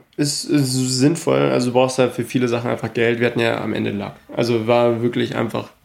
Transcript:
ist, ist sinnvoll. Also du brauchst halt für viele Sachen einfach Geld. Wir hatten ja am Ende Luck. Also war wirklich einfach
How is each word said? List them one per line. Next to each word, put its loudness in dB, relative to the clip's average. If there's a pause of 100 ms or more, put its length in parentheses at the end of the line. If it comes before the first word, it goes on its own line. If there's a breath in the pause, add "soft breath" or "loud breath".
(160)
ist, -2
ist 0
sinnvoll. 2
Also 0
du -10
brauchst 2
halt 2
für -4
viele 0
Sachen -2
einfach -4
Geld. 0
Wir 2
hatten -2
ja 0
am -4
Ende -2
Luck. -6 (220)
Also 0
war 4
wirklich -2
einfach -4 (160)